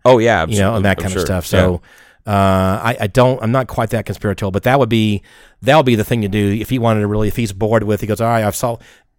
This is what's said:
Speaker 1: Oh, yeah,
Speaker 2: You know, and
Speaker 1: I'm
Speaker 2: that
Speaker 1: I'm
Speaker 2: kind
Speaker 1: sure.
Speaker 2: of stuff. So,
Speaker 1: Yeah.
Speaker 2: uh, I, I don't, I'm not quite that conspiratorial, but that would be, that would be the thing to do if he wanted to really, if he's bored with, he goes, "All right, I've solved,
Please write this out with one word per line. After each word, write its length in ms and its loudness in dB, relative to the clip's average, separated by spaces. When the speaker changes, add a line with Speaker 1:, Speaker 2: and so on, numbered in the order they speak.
Speaker 1:
Oh, 140 6
yeah, 280 2
Speaker 2:
You 120 -2
know, 100 2
and 80 -2
Speaker 1:
I'm 60 0
Speaker 2:
that 160 2
Speaker 1:
I'm 40 -6
Speaker 2:
kind 80 -4
Speaker 1:
sure. 120 -2
Speaker 2:
of 40 -6
stuff. 180 -4
So, 360 0
Speaker 1:
Yeah. 80 -4
Speaker 2:
uh, 520 2
I, 160 -2
I 60 0
don't, 360 2
I'm 80 -2
not 160 -2
quite 220 -4
that 160 -4
conspiratorial, 460 -4
but 120 -2
that 160 2
would 80 2
be, 360 0
that 120 4
would 100 4
be 100 2
the 100 0
thing 160 -2
to 80 -2
do 240 0
if 160 -6
he 100 -2
wanted 220 2
to 60 0
really, 200 0
if 80 -2
he's 160 -4
bored 320 -2
with, 160 -2
he 80 -8
goes, 140 -2
"All 80 0
right, 160 0
I've 100 -2
solved, 260 -6